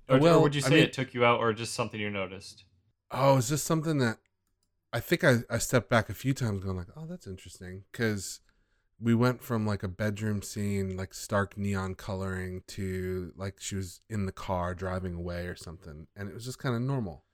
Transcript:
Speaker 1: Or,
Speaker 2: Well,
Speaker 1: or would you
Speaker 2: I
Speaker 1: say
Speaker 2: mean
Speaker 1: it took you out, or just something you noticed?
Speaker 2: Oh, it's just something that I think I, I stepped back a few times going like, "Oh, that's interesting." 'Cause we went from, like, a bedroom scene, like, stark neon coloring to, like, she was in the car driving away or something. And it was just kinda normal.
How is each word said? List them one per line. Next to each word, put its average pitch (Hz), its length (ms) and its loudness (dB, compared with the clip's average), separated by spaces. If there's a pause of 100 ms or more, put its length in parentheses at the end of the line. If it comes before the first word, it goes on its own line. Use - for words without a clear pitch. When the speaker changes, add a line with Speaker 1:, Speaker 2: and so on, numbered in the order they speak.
(100)
Speaker 1:
Or, 131 80 8
Speaker 2:
Well, 160 220 8
Speaker 1:
or - 20 8
would 147 120 4
you 143 80 2
Speaker 2:
I 131 60 2
Speaker 1:
say 151 60 6
Speaker 2:
mean 143 100 10
Speaker 1:
it - 80 2
took 131 220 -4
you 120 100 4
out, 120 160 6
or 113 140 4
just 113 180 -4
something 110 260 -4
you 104 120 -2
noticed? 95 540 -8 (460)
Speaker 2:
Oh, 135 280 6
it's 120 100 0
just 147 160 0
something 160 340 0
that 117 200 2 (760)
I 120 80 -2
think - 240 0
I, 123 140 6 (120)
I 113 80 0
stepped - 300 0
back 113 220 2
a 101 40 -6
few 135 200 -2
times 101 280 -2
going 95 140 -4
like, 87 200 -8
"Oh, 156 100 -12
that's 180 200 -12
interesting." 92 680 -14
'Cause 107 480 -2 (600)
we 117 140 4
went 120 280 4
from, 110 240 -2
like, 104 160 -2
a 101 60 -6
bedroom 104 520 -2
scene, 98 560 -2
like, 92 180 -8
stark 101 440 -2
neon 98 380 -2
coloring 92 720 -6
to, 92 680 -4
like, 95 240 -8
she - 140 -8
was 95 340 -8
in 104 180 -2
the 95 60 -6
car 90 420 -4
driving 92 400 -4
away 87 320 -6
or 87 100 -8
something. 80 580 -16
And 101 140 -10
it 95 60 -14
was 113 100 -14
just 123 180 -12
kinda 123 160 -2
normal. 123 560 -4